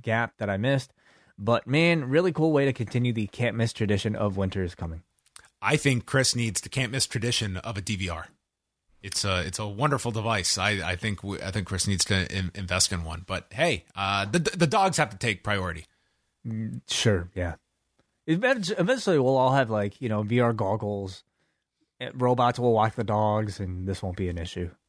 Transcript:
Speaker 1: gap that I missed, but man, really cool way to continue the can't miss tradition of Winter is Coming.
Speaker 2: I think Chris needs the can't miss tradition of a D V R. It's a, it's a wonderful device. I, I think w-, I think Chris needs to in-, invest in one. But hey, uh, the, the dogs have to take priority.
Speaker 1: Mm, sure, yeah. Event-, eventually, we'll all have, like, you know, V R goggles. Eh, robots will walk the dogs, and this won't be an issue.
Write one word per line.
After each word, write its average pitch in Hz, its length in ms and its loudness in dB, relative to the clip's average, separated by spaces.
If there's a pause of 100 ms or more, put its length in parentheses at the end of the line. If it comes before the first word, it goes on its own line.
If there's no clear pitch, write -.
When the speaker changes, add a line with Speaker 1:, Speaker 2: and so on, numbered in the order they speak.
Speaker 1:
gap 113 360 0
that 104 120 -2
I 98 80 0
missed, 131 360 0 (440)
but 110 300 0
man, 156 420 2
really 165 220 4
cool 156 200 2
way 139 140 4
to 135 80 2
continue 123 400 0
the 110 140 -2
can't 113 300 -2
miss 117 160 2
tradition 104 420 0
of 101 220 0
Winter 95 260 0
is 87 120 -4
Coming. 82 260 -8 (640)
Speaker 2:
I 123 140 4
think 131 300 2
Chris - 280 2
needs 117 240 -2
the - 100 -8
can't 131 220 -2
miss 135 140 -2
tradition 110 520 -2
of 104 200 -8
a 101 40 -4
D 104 140 -2
V 92 140 -2
R. 80 160 -6 (800)
It's 98 200 -4
a, 92 180 0
it's 87 180 -6
a 107 80 -6
wonderful 123 420 -2
device. 107 480 0
I, 98 120 0 (140)
I 90 120 -2
think 101 260 -4
w-, 98 220 -6
I 95 80 -6
think 95 160 -4
Chris 92 200 -2
needs 98 180 2
to 95 300 0
in-, 92 200 -2
invest 95 360 0
in 87 120 -2
one. 82 240 -10
But 95 240 -6
hey, 135 340 -2 (100)
uh, 98 300 0
the, 107 140 0
the 175 260 0
dogs 190 320 2
have 143 140 0
to 98 60 -14
take 107 260 -2
priority. 92 420 -4 (640)
Speaker 1:
Mm, 110 420 -6
sure, 90 460 2
yeah. 87 220 -4 (680)
Event-, 208 500 0
eventually, 190 440 2
we'll 131 180 4
all 131 160 4
have, 135 160 4
like, 104 320 -2
you 127 80 -2
know, 107 140 0
V 113 160 2
R 120 120 6
goggles. 104 720 -2 (760)
Eh, 127 160 -8
robots 123 420 2
will 120 160 4
walk 110 220 4
the 120 80 -2
dogs, 107 560 0
and 92 280 -6
this 95 140 -4
won't 90 160 -4
be 92 120 -2
an 85 100 -4
issue. 85 320 -6 (180)